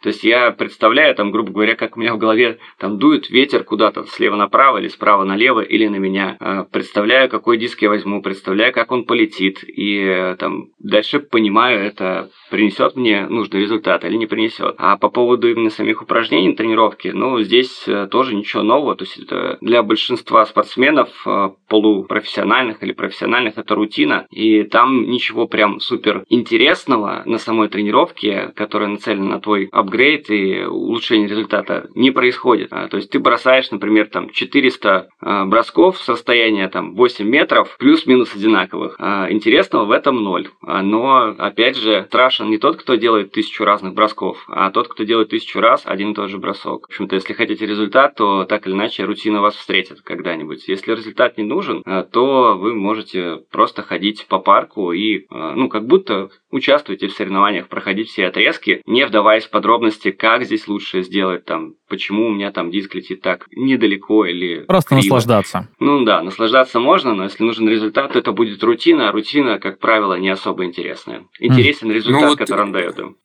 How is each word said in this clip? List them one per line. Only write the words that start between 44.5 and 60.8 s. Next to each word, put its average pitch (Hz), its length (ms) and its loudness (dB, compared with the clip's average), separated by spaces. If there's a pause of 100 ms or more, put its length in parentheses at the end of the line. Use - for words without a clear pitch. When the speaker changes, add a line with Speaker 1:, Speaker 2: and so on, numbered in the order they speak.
Speaker 1:
тот, 113 160 0
кто - 160 -8
делает 110 260 0
тысячу - 320 -6
раз 117 240 4
один 98 260 -4
и - 40 -6
тот 101 140 -6
же 101 80 -10
бросок. - 500 -8
В - 20 -20
общем-то, 98 260 -6
если 95 180 -4
хотите 107 320 -4
результат, 107 500 2
то 98 300 0
так 104 220 -4
или 95 60 -4
иначе 104 320 -4
рутина 104 360 -2
вас 104 140 2
встретит - 460 -4
когда-нибудь. 78 640 -8
Если 98 240 -4
результат 113 460 -2
не 110 60 -4
нужен, 117 420 -4
а, 92 180 -4
то 120 540 2
вы 110 180 -4
можете 98 640 -6 (120)
просто - 300 -2
ходить 101 460 -4
по 95 120 0
парку 95 520 0
и, 98 380 -2
а, 78 260 -10
ну, 127 140 -2
как 107 180 -6
будто 110 420 2 (220)
участвуете 135 560 0
в 98 60 -8
соревнованиях, 98 540 0
проходить 98 420 -6
все 95 180 -2
отрезки, 101 580 0
не 127 200 2
вдаваясь 107 400 2
в - 40 -20
подробности, 107 600 0
как 117 320 0
здесь 107 240 -6
лучше 101 360 -4